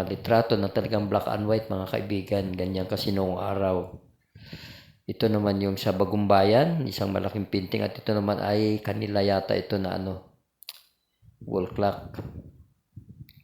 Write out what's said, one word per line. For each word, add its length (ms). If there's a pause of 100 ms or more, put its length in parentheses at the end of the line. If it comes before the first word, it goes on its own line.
litrato 480
na 160
talagang 400
black 160
and 160
white, 240
mga 240
kaibigan. 640
Ganyan 320
kasi 240
noong 240
araw. 560 (1120)
Ito 240
naman 320
yung 160
sa 160
Bagumbayan, 960
isang 240
malaking 400
painting. 320
At 80
ito 240
naman 240
ay 400
kanila 400
yata 320
ito 240
na, 240
ano, 400 (1040)
wall 240
clock. 560 (1200)